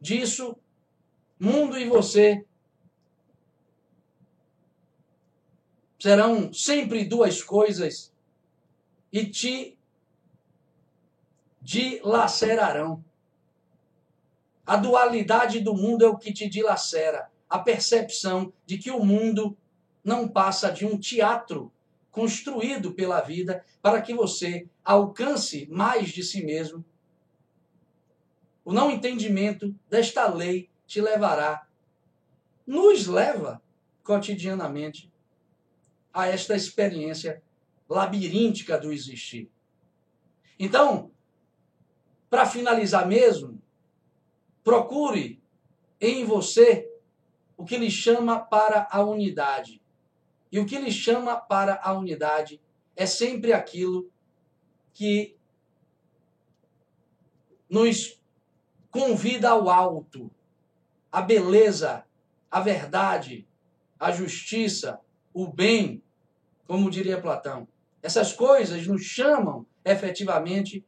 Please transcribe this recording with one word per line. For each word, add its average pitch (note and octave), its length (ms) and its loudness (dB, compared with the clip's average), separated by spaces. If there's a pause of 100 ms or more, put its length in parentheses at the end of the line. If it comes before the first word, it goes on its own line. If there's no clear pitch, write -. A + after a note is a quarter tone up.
disso, A#3 560 -4 (800)
mundo C4 400 0
e A#3+ 100 -4
você G#3 560 4 (3500)
serão G3+ 540 4
sempre A#3+ 520 -2
duas G3+ 380 2
coisas G3 720 0 (1000)
e G#3+ 140 -2
te B3+ 520 -8 (1800)
dilacerarão. G#3+ 1400 -2 (1600)
A G3+ 100 2
dualidade A#3 840 2
do G#3 140 -2
mundo A3 300 2
é A3+ 40 10
o G3+ 80 0
que G#3 160 -10
te G#3 160 -8
dilacera. E3 800 -2 (180)
A F#3+ 100 -2
percepção G3 960 -2 (120)
de G3 140 -8
que B3 120 -10
o A#3+ 140 -2
mundo G#3+ 520 2 (460)
não A#3 240 -2
passa F#3+ 440 0
de G3 160 -4
um G#3 120 -2
teatro - 720 -2 (400)
construído A3+ 800 -6
pela F3+ 280 -4
vida F3+ 440 -8 (180)
para G#3 180 2
que A#3+ 140 -8
você F3+ 540 -4 (160)
alcance G3+ 840 0
mais G#3 380 0
de E3+ 140 -10
si F3+ 220 -8
mesmo. D#3+ 400 -8 (1800)
O F3+ 80 -8
não C#4 180 2
entendimento G#3 840 -4 (140)
desta G#3+ 380 0
lei F3+ 440 -4 (160)
te - 140 -6
levará, G3 640 0 (1000)
nos D#4+ 400 4
leva F3+ 560 -2 (400)
cotidianamente F#3 1080 -6 (1000)
a F#3 140 -4
esta F#3+ 280 -2
experiência E3 880 -4 (460)
labiríntica F#3+ 920 -2
do D3+ 140 -8
existir. B2 580 -12 (1080)
Então, B3 520 2 (1200)
pra B3+ 160 4
finalizar A3 600 2
mesmo, F#3+ 540 2 (1040)
procure A3+ 800 0 (580)
em B3 240 0
você G#3+ 640 6 (640)
o F3 80 -16
que A#3+ 120 -6
lhe A3+ 140 -2
chama A#3 500 2
para G#3+ 500 2
a G3+ 120 2
unidade. E3 800 -4 (680)
E F#3+ 80 -4
o G3+ 80 -2
que C4+ 120 -6
lhe C4 120 -6
chama A#3+ 460 0
para G3 460 -2
a F#3+ 100 -2
unidade D3+ 680 -4 (360)
é F#3 100 -2
sempre A#3 460 0
aquilo F3+ 580 -4 (800)
que G#3 440 -2 (2250)
nos A3 520 0 (720)
convida A#3+ 600 0
ao G#3 180 4
alto, E3+ 600 0 (800)
a F#3+ 100 -2
beleza, F#3 880 4 (440)
a F3+ 100 0
verdade, D#3+ 880 -2 (520)
a E3+ 140 0
justiça, F#3+ 880 -6 (320)
o F3+ 160 -6
bem, F#3+ 540 0 (640)
como F#3+ 240 0
diria F#3 300 -4
Platão. C#3 460 -8 (340)
Essas F#3 320 0
coisas G#3 540 4
nos G3 160 -2
chamam A#3+ 640 0 (180)
efetivamente F#3+ 1040 -2